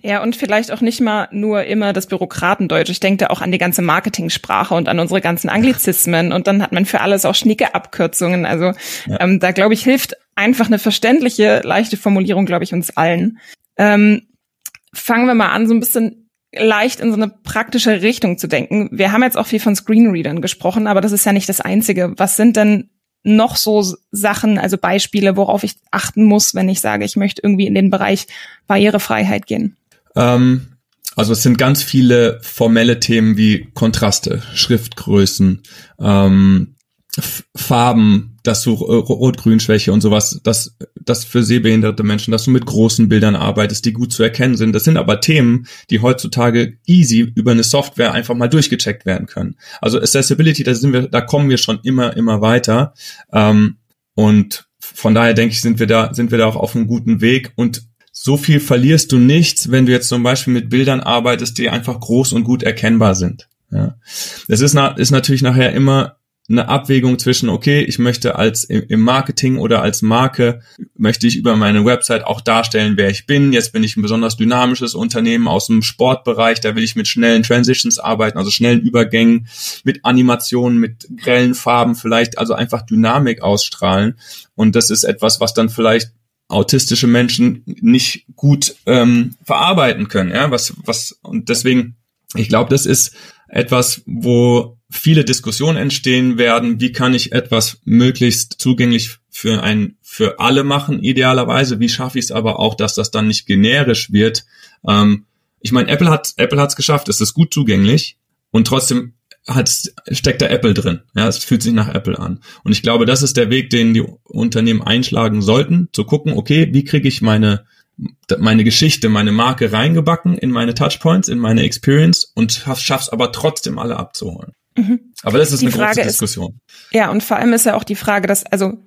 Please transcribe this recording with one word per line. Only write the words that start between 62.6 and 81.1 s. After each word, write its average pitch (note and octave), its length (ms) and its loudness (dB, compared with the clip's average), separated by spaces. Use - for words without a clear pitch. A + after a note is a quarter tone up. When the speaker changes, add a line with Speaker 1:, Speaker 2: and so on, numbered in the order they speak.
Speaker 2:
erkennbar A2 520 2
sind. F2+ 340 -6
Ja. - 260 -2
Es A2 120 2
ist C#3+ 140 2
na-, C#3 220 4
ist B2+ 160 0
natürlich C3 300 2
nachher B2+ 300 2
immer C3+ 440 2
eine A#2 180 0
Abwägung B2+ 520 2
zwischen, B2 280 0
okay, C#3+ 340 2
ich - 160 -6
möchte A#2+ 360 0
als - 340 -2
i-, - 60 -4
im A2 260 0
Marketing C3 560 0
oder A2+ 240 0
als G#2+ 220 -2
Marke, A#2+ 580 0
möchte A2 280 0
ich A#2 100 2
über A#2 200 0
meine G#2 300 2
Website A#2+ 380 0
auch A2+ 180 -6
darstellen, A2+ 540 0
wer G2 120 2
ich - 180 -6
bin. C#3+ 280 2
Jetzt A2+ 180 0
bin A2 120 0
ich G#2+ 120 -4
ein G#2+ 60 -2
besonders A2+ 340 -2
dynamisches B2 580 -2
Unternehmen A#2 540 -2
aus G2 200 -2
dem A2 140 2
Sportbereich, A2+ 800 0
da A2 160 -4
will A2+ 60 -2
ich A2+ 140 -4
mit G#2+ 120 -4
schnellen A#2 360 2
Transitions A#2+ 540 0
arbeiten, G#2+ 380 -2
also G2 140 -4
schnellen A#2+ 320 2
Übergängen, A#2 640 2
mit C3 200 -4
Animationen, B2 720 2
mit A2+ 380 -4